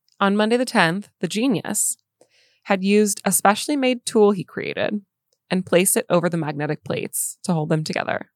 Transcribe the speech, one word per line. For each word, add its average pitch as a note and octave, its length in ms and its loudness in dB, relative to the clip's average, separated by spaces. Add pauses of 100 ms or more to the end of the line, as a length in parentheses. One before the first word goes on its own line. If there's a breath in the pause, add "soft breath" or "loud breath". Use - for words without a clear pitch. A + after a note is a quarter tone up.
(200)
On G3 160 2
Monday A3 220 2
the B3+ 80 0
tenth, F#3+ 440 0 (120)
the F#3 60 -4
genius G3+ 680 -2 (680 soft breath)
had F#3+ 200 -2
used G3+ 420 2
a G3 60 0
specially G3+ 440 2
made B3+ 300 -2
tool G#3 260 4
he F#3 120 -4
created - 580 -6 (480)
and F#3 160 -2
placed F#3 300 2
it A3+ 140 -2
over E3+ 200 2
the E3+ 80 -4
magnetic D3 460 -4
plates - 600 -6
to F#3 100 0
hold D#3 160 0
them D#3 140 0
together. - 520 -4